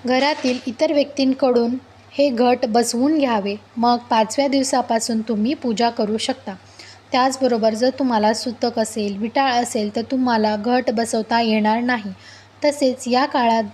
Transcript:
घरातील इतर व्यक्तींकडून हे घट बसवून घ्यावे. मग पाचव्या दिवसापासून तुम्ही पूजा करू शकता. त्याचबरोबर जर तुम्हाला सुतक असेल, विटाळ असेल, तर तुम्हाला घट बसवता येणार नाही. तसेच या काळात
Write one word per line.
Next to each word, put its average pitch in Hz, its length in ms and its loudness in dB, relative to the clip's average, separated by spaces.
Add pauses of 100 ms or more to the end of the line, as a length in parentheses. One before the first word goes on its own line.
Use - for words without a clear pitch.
घरातील 254 600 0
इतर 311 260 -2
व्यक्तींकडून 262 760 2 (480)
हे 285 100 4
घट 247 400 2
बसवून 240 500 0
घ्यावे. 214 380 0 (200)
मग 240 200 2
पाचव्या 233 520 0
दिवसापासून 247 720 0
तुम्ही 220 340 -2
पूजा 233 360 0
करू 220 280 -2
शकता. 220 360 -6 (580)
त्याचबरोबर 247 600 2
जर 247 240 2
तुम्हाला 233 360 2
सुतक 233 440 -4
असेल, 208 380 -4
विटाळ 247 360 -2
असेल, 240 440 -2
तर 226 60 -2
तुम्हाला 226 540 0
घट 247 340 0
बसवता 226 500 -2
येणार 220 400 2
नाही. 233 320 -4 (520)
तसेच 285 420 0
या 247 180 2
काळात 233 380 2 (120)